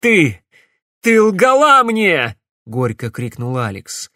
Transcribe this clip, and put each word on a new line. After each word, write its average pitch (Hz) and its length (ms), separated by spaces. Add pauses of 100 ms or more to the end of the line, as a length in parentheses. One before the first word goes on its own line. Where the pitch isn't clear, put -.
Ты! 175 420 (580)
Ты 226 220
лгала 262 600
мне! 190 520 (300)
горько 120 440
крикнул 120 480
Алекс. 101 580